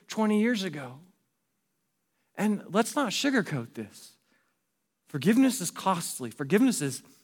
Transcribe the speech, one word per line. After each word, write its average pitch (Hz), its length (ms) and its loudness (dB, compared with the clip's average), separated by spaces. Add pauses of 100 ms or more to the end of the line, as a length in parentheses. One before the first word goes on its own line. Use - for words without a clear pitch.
twenty 214 320 2
years 226 220 2
ago. 143 360 -8 (1400)
And 208 340 0
let's 220 260 0
not 269 140 0
sugarcoat 170 640 -2
this. - 380 -14 (960)
Forgiveness 220 520 4
is 175 100 -4
costly. 170 600 -4
Forgiveness 196 500 2
is 139 220 -4 (220)